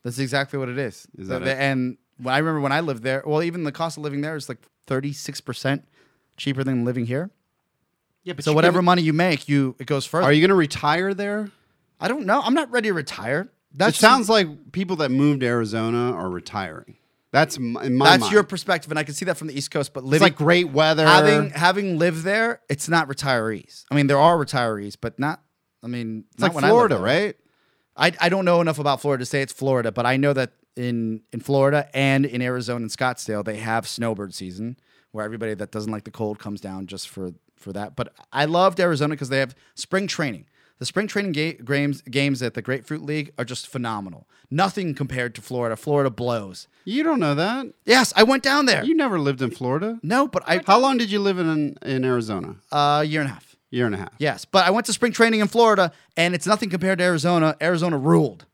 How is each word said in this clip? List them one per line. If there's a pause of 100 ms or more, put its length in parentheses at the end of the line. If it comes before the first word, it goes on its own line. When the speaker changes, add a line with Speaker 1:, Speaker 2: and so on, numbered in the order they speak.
Speaker 1:
that's
exactly
what
it
is. (100)
Speaker 2:
Is
Speaker 1:
The,
Speaker 2:
that
Speaker 1:
the,
Speaker 2:
it?
Speaker 1:
and (240)
when
I
remember
when
I
lived
there,
well,
even
the
cost
of
living
there
is,
like, (260)
thirty-six
percent (540)
cheaper
than
living
here. (920)
Speaker 2:
Yeah,
but
Speaker 1:
So
Speaker 2:
you
Speaker 1:
whatever
Speaker 2:
can
Speaker 1:
money
you
make,
you,
it
goes
further.
Speaker 2:
Are
you
gonna
retire
there? (500)
Speaker 1:
I
don't
know.
I'm
not
ready
to
retire. (240)
That's
Speaker 2:
It
sounds
like
people
that
moved
to
Arizona
are
retiring. (340)
That's
m-,
in
my
Speaker 1:
That's
Speaker 2:
mind.
Speaker 1:
your
perspective,
and
I
can
see
that
from
the
East
Coast.
But
Speaker 2:
It's
Speaker 1:
living,
Speaker 2:
like
great
weather.
Speaker 1:
having,
having
lived
there,
it's
not
retirees.
I
mean,
there
are
retirees,
but
not. (420)
I
mean,
Speaker 2:
It's
Speaker 1:
not
Speaker 2:
like
Speaker 1:
when
I
lived
Speaker 2:
Florida,
Speaker 1:
there.
Speaker 2:
right? (600)
Speaker 1:
I,
I
don't
know
enough
about
Florida
to
say
it's
Florida,
but
I
know
that (220)
in, (100)
in
Florida
and
in
Arizona
and
Scottsdale,
they
have
snowbird
season (340)
where
everybody
that
doesn't
like
the
cold
comes
down
just
for, (240)
for
that.
But (220)
I
loved
Arizona
'cause
they
have (220)
spring
training. (320)
The
spring
training
ga-,
games,
games
at
the
Grapefruit
League
are
just
phenomenal. (200)
Nothing
compared
to
Florida.
Florida
blows. (160)
Speaker 2:
You
don't
know
that. (180)
Speaker 1:
Yes,
I
went
down
there.
Speaker 2:
You
never
lived
in
Florida?
Speaker 1:
No,
but
I
Speaker 2:
How
long
did
you
live
in,
in
Arizona? (160)
Speaker 1:
A
year
and
a
half. (140)
Speaker 2:
Year
and
a
half.
Speaker 1:
Yes,
but
I
went
to
spring
training
in
Florida, (240)
and
it's
nothing
compared
to
Arizona.
Arizona
ruled.